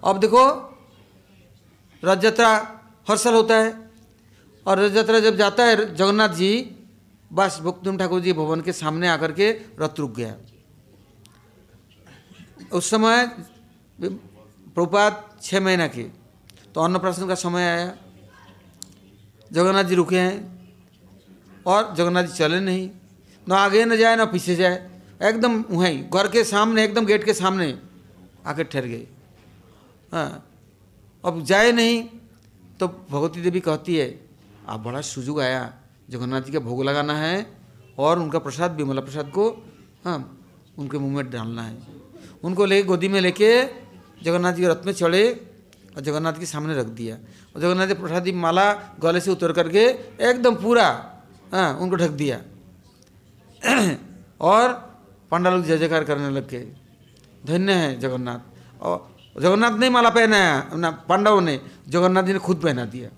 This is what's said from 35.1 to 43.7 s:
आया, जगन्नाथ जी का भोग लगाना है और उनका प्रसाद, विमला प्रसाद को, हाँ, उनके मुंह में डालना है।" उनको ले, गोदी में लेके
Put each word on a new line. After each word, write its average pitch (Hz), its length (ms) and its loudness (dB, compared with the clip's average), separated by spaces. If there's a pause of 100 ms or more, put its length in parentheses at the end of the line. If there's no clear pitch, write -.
आया, 127 340 -4 (360)
जगन्नाथ 127 320 -6
जी 135 100 -14
का 156 60 -2
भोग 123 260 -6
लगाना 147 320 -2
है 175 400 -6 (420)
और 156 200 2
उनका 160 200 -4
प्रसाद, 156 380 -4
विमला 135 240 -4
प्रसाद 139 300 -10
को, 202 200 0 (540)
हाँ, 156 420 -8 (320)
उनके 143 200 -8
मुंह 139 180 -4
में 131 140 -6
डालना 117 320 -8
है।" 113 200 -14 (600)
उनको 185 200 0
ले, 196 180 4
गोदी 185 260 0
में 196 120 2
लेके 208 440 4 (580)